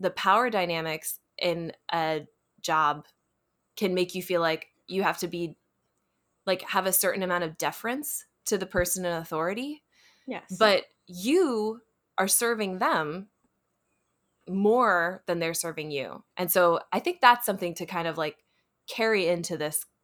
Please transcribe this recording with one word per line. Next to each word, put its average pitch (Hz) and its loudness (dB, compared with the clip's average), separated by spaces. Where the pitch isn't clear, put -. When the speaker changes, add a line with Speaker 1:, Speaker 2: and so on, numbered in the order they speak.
Speaker 1:
the 185 0
power 214 2
dynamics 165 -2
in 170 -2
a 160 0
job 151 2
can 185 0
make 180 0
you 185 -6
feel 180 0
like 160 -2
you 190 -2
have 170 0
to 175 -4
be, 170 -6
like, 185 0
have 185 -2
a 185 0
certain 190 0
amount 180 0
of 160 -8
deference 233 -6
to 208 0
the 185 -6
person 180 -2
in 175 -2
authority. 180 -6
Speaker 2:
Yes. 190 -10
Speaker 1:
But 208 4
you 226 0
are 190 0
serving 214 0
them 190 -2
more 196 4
than 175 -2
they're 165 -2
serving 156 -6
you. 127 -8
And 180 -2
so 175 4
I 190 0
think 359 -4
that's 240 6
something 190 -4
to 170 -10
kind 165 -4
of, 160 -4
like, 156 -4
carry 220 2
into 170 -2
this 151 -4